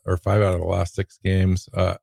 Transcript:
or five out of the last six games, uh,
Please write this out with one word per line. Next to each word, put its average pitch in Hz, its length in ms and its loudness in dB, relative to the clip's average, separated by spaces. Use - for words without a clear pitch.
or 90 120 -2
five 101 240 0
out 95 120 2
of 87 60 -2
the 85 80 -4
last 92 260 -2
six - 240 -8
games, 92 560 0
uh, 90 280 0